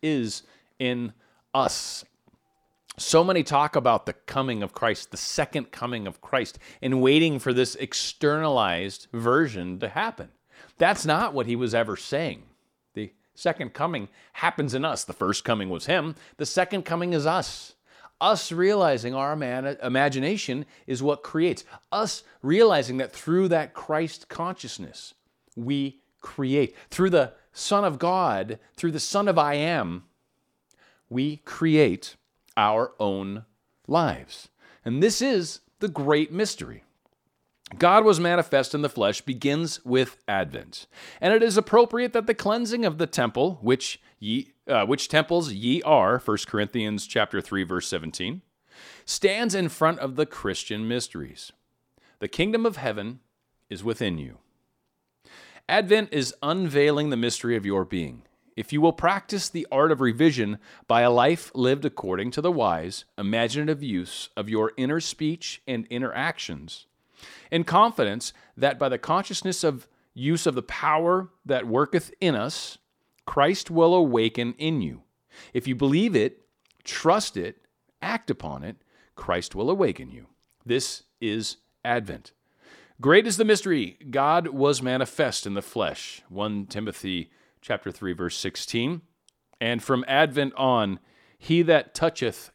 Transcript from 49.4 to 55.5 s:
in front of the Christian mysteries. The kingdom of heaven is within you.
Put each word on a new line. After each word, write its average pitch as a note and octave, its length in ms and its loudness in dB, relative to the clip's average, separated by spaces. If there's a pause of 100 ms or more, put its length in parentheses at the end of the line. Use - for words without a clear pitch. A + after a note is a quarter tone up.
in F3+ 120 0
front D#3+ 300 0
of C3+ 160 -6
the D3 100 0
Christian G#2+ 640 -6
mysteries. A2+ 640 -8 (680)
The G#2 80 -6
kingdom A3 360 0
of A3 120 0
heaven A#2 420 -6 (500)
is F#2+ 140 -12
within A2 340 -2
you. C2+ 220 -12 (1300)